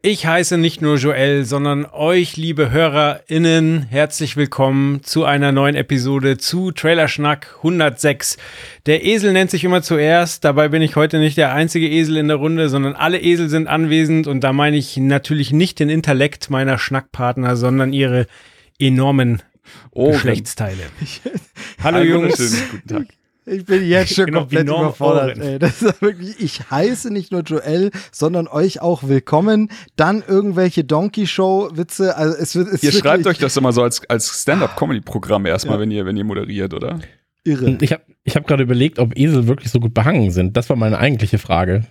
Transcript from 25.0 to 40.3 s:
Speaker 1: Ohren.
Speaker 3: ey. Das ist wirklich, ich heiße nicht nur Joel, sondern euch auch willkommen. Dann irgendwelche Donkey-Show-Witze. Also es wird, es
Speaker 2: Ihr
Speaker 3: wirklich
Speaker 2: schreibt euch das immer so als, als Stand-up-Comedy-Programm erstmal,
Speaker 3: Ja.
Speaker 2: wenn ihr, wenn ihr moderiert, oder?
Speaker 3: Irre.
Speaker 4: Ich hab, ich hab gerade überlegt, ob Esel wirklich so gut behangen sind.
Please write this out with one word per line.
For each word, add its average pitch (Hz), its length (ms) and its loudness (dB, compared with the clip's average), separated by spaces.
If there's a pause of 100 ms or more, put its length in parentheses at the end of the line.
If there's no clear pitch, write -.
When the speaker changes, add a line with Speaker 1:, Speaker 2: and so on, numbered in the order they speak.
Speaker 1:
Ohren. 143 80 -6
Speaker 3:
ey. 135 120 -6
Das 170 220 0
ist 208 220 0
wirklich, 202 360 -4
ich 156 300 -6
heiße 214 420 -2
nicht 196 200 -6
nur 180 100 -2
Joel, 160 480 -2 (220)
sondern 165 360 -2
euch 175 360 -2
auch 175 240 -2
willkommen. 196 640 2 (260)
Dann 190 300 0
irgendwelche 185 580 0
Donkey-Show-Witze. 190 1300 -2
Also 156 220 0
es 165 180 -6
wird, 180 120 0
es 196 160 -4
Speaker 2:
Ihr 147 60 0
Speaker 3:
wirklich 202 120 -6
Speaker 2:
schreibt 156 240 0
euch 180 140 -2
das 135 180 -2
immer 131 160 0
so 120 80 2
als, 120 260 -2
als - 360 -4
Stand-up-Comedy-Programm 117 1040 -2
erstmal, 95 300 -2
Speaker 3:
Ja. 104 40 -2
Speaker 2:
wenn 107 100 -2
ihr, 104 140 -4
wenn 98 120 -4
ihr 101 60 -4
moderiert, 101 520 -6
oder? - 240 -8 (440)
Speaker 3:
Irre. 131 380 0
Speaker 4:
Ich 147 100 2
hab, 160 120 -4 (200)
ich - 120 -4
hab 147 100 0
gerade 139 160 2
überlegt, 123 380 0
ob 117 180 0
Esel 135 300 4
wirklich 131 240 -2
so 123 80 2
gut 117 160 -2
behangen 117 340 2
sind. 90 260 0